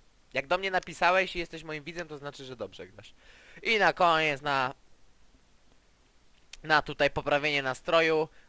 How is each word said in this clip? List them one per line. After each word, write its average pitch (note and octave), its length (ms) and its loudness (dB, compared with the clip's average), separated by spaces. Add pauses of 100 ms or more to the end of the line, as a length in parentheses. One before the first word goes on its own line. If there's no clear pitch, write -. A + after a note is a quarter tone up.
(320)
Jak C3+ 140 -4
do F3+ 120 0
mnie F#3+ 120 -4
napisałeś F3+ 680 0
i - 20 -10
jesteś E3 240 -10
moim D#3 220 -10
widzem, E3 240 -12
to D3+ 100 -14
znaczy, C#3 260 -14
że B2+ 120 -14
dobrze F#2+ 300 -12
grasz. - 280 -20 (480)
I A3 160 0
na F3 140 4
koniec, D#3 500 2
na... C3+ 320 -2 (1900)
Na D3+ 200 4
tutaj C#3+ 280 2
poprawienie C#3+ 520 0
nastroju, D#3 680 2 (200)